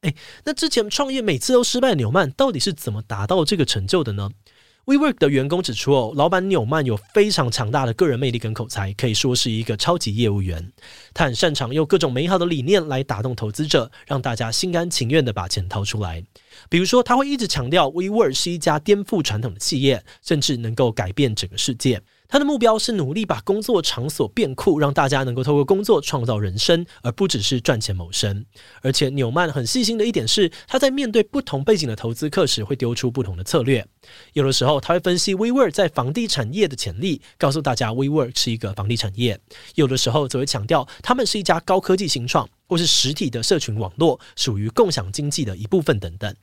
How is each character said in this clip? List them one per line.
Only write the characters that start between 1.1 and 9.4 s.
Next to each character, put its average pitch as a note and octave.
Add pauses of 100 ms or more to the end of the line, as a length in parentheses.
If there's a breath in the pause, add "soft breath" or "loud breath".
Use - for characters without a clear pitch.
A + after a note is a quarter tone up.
业 C4
每 F#3
次 -
都 B3
失 A#3+
败 B3+
的 F#3
纽 A#2
曼， E3
到 C4+
底 D3+
是 -
怎 -
么 G#2
达 G2+
到 F3
这 A2+
个 F#2+
成 G2+
就 F3
的 A#2
呢？ G2+ (560 soft breath)
WeWork C#4+
的 D3+
员 C3+
工 F3
指 D#3
出 C3+
哦， B2+
老 D3
板 F#3
纽 D3+
曼 D3+
有 A2+ (160)
非 G#3+
常 C#3
强 A2
大 C3+
的 A#2
个 F3
人 B2
魅 C3
力 A#2
跟 A2
口 A2+
才， G2
可 B2+
以 A2
说 B2
是 B2